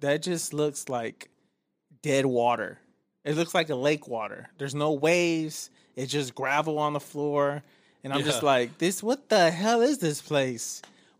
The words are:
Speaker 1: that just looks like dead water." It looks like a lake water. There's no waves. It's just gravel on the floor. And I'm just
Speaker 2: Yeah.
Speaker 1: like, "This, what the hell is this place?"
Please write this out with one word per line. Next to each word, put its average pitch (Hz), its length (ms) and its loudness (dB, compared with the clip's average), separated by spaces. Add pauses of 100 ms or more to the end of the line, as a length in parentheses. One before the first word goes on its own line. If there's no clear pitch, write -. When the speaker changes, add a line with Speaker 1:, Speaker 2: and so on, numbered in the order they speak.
Speaker 1:
that 143 220 0
just 170 320 -4
looks 147 340 -2
like 120 400 -6 (760)
dead 139 240 2
water." 120 520 0 (460)
It 147 120 -2
looks 165 180 -2
like 165 160 2
a 147 40 -2
lake 147 320 0
water. 110 420 -10 (100)
There's 139 160 -6
no 151 180 0
waves. 160 800 0 (260)
It's 127 160 -6
just 139 240 -2
gravel 151 420 0
on 151 140 0
the 147 80 -4
floor. 143 640 -2 (400)
And 139 100 -8
I'm 139 80 0
just 135 200 0
Speaker 2:
Yeah. 147 40 2
Speaker 1:
like, 123 320 2
"This, 185 240 -2
what 240 260 -4
the 180 220 6
hell 214 320 2
is 269 160 2
this 151 240 -2
place?" 131 600 -2 (380)